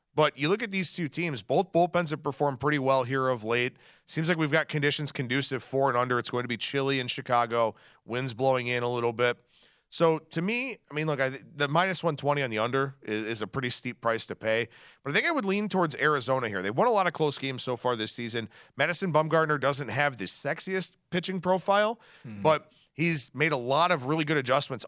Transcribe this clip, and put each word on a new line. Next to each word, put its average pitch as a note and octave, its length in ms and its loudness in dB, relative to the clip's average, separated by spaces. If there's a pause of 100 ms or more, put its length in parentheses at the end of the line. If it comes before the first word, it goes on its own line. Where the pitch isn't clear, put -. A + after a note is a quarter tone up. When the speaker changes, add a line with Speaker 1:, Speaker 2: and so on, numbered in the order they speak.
(140)
Speaker 1:
But D3+ 240 2
you C#3+ 120 2
look G#3+ 120 0
at A#3 80 -6
these F#3+ 220 -2
two C3+ 160 -4
teams, D3+ 340 -4
both F3+ 300 0
bullpens E3+ 400 2
have D#3 100 -6
performed C#3+ 380 -2
pretty D3 180 2
well C3+ 260 2
here C3 260 0
of A#2+ 140 -2
late. A#2+ 340 0 (280)
Seems D#3 240 -2
like F3 80 2
we've D#3 140 0
got D#3 160 2
conditions D3 440 0
conducive C3 520 -2
for C3+ 260 0
and B2 80 2
under. B2 220 2
It's A#2 100 -4
going B2 140 -2
to A#2+ 40 -6
be A#2+ 100 -4
chilly C3+ 420 0
in B2 80 -4
Chicago, A#2 680 0 (320)
winds B2 300 -4
blowing B2+ 320 2
in B2 160 -2
a A#2+ 60 0
little A#2+ 240 0
bit. A#2+ 240 2 (540)
So E3 280 4
to E3 240 -6
me, A#3+ 340 -4 (140)
I - 20 -16
mean, D#3 140 -2
look, D3 120 0
I, C3 120 0 (240)
the C#3+ 120 0
minus F3 360 0
one E3 120 0
twenty C#3+ 280 0
on B2 80 -2
the G#2+ 80 0
under C3+ 420 0
is, G#2+ 240 -2
is A2 160 -4
a G#2 60 -4
pretty B2+ 240 -4
steep - 300 -8
price A2+ 260 0
to - 80 -6
pay. A2+ 340 -2 (340)
But C#3 80 -6
I D3 40 2
think A#3 120 2
I F4 40 0
would C#4 140 0
lean G3+ 220 0
towards F3 280 0
Arizona C3 520 0
here. G2 140 -4
They've G2+ 140 -2
won F3+ 120 2
a B3 40 2
lot G3 160 2
of E3 60 -4
close D3 260 0
games C3+ 240 -6
so B2+ 120 -4
far B2 200 0
this A2 160 -2
season. A#2 380 -4 (280)
Madison E3 340 0
Bumgarner D#3 480 2
doesn't C#3 280 0
have C3 300 0
the G#2 80 -4
sexiest F3+ 680 -4 (180)
pitching F3+ 320 -4
profile, G3 580 2 (280)
Speaker 2:
Mm-hmm. G#2 160 -12
Speaker 1:
but D3+ 280 2 (220)
he's D#3+ 400 0
made D3+ 180 2
a D3 60 2
lot C3+ 340 2
of C#3 140 0
really D#3 200 0
good D3+ 120 0
adjustments C3 500 0